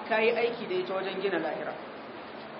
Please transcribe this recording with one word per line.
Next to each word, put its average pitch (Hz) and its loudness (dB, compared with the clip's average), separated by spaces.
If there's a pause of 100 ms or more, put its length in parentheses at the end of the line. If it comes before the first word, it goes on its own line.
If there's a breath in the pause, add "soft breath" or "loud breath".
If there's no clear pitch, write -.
ka 220 6
yi 226 8
aiki 233 0
da 185 0
ita 185 0
wajen 190 -2
gina 185 2
lahira. 151 -2 (880)